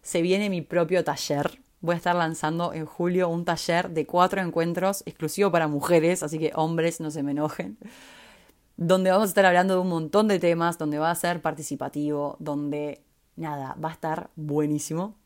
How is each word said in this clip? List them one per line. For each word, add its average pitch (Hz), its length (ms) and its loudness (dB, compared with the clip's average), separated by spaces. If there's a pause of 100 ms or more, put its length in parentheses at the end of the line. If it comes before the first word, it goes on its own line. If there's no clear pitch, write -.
se - 220 -2
viene 190 260 2
mi 180 140 -2
propio 170 420 0
taller. 147 560 -2 (220)
Voy 165 100 0
a 170 60 0
estar 175 180 0
lanzando 165 560 -2
en 156 140 -8
julio 180 420 0
un 170 160 -2
taller 175 460 -2
de 160 160 -2
cuatro 180 340 2
encuentros 170 640 -2
exclusivo 170 460 0
para 165 180 2
mujeres, 165 540 2
así 156 160 -6
que 156 160 0
hombres, 165 460 0
no 156 100 -6
se 151 120 -6
me 143 100 -2
enojen, 151 440 -4 (1000)
donde 185 320 4
vamos 208 160 4
a - 20 0
estar 196 160 4
hablando 185 300 6
de 185 60 4
un 185 100 0
montón 170 360 2
de 202 120 2
temas, 170 400 2
donde 151 200 -2
va 160 120 2
a 170 40 2
ser 175 280 -2
participativo, 147 960 -4
donde, 147 640 -6 (340)
nada, 147 460 -8
va 160 80 -4
a - 20 -12
estar 160 440 -6
buenísimo. 151 760 -4 (120)